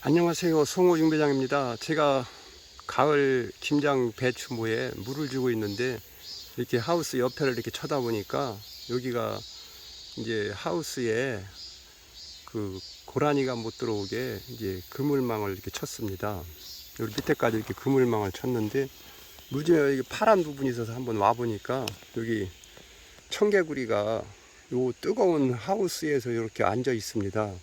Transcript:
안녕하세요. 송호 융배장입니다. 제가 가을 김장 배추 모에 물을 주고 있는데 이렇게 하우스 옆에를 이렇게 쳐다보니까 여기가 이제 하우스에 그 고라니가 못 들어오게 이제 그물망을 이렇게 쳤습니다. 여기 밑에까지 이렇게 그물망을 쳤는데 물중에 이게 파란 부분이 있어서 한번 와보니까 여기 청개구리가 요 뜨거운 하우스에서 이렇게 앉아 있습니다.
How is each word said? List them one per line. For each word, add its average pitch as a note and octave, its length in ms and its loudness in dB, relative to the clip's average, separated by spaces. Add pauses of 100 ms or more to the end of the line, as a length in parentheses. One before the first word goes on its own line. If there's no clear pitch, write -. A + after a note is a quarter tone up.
안녕하세요. E3 640 4
송호 F3+ 360 4
융배장입니다. C#3+ 760 2
제가 C#3+ 460 2 (640)
가을 C3+ 720 2
김장 C#3+ 540 2
배추 B2+ 420 -2
모에 A2+ 400 0
물을 C3+ 340 -6
주고 B2+ 220 2
있는데 A2 480 -2 (580)
이렇게 B2 220 0
하우스 D#3+ 380 0
옆에를 B2+ 380 0
이렇게 A#2 180 -4
쳐다보니까 B2 840 -2 (340)
여기가 A#2+ 500 -2 (800)
이제 G#2+ 360 -4
하우스에 B2+ 880 -2 (1000)
그 G2 340 -6 (280)
고라니가 C#3 500 0
못 A2+ 200 -8
들어오게 G#2+ 600 -4 (120)
이제 G2 380 -6
그물망을 B2 640 0
이렇게 F#2+ 200 -8
쳤습니다. G2+ 720 -6 (560)
여기 A2 160 -4
밑에까지 B2 400 2
이렇게 G2+ 180 -4
그물망을 A#2+ 560 2
쳤는데 B2 580 -2 (600)
물중에 D3 460 4
이게 C3 140 0
파란 G#3 360 6
부분이 C3+ 260 -2
있어서 A#2 240 -2
한번 A#2+ 220 -2
와보니까 A2+ 680 2 (320)
여기 A2+ 300 -2 (840)
청개구리가 C3 920 2 (520)
요 B2+ 260 2
뜨거운 E3+ 520 4
하우스에서 D3 800 -2
이렇게 A#2 320 -2
앉아 B2 300 2
있습니다. G#2 600 -2 (100)